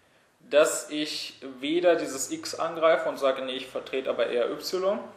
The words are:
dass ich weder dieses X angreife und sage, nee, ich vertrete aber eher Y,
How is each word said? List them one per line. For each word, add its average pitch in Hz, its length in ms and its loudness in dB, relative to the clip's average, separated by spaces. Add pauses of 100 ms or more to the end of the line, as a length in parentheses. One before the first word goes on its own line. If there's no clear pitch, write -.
(400)
dass 147 520 2
ich - 480 -6 (200)
weder 165 360 4
dieses 135 360 -4
X 160 240 -8
angreife 160 540 2
und 135 80 -6
sage, 131 260 0
nee, 127 120 -6
ich 131 120 -8
vertrete 131 420 -4
aber 123 180 0
eher 120 240 2
Y, 185 480 -2 (180)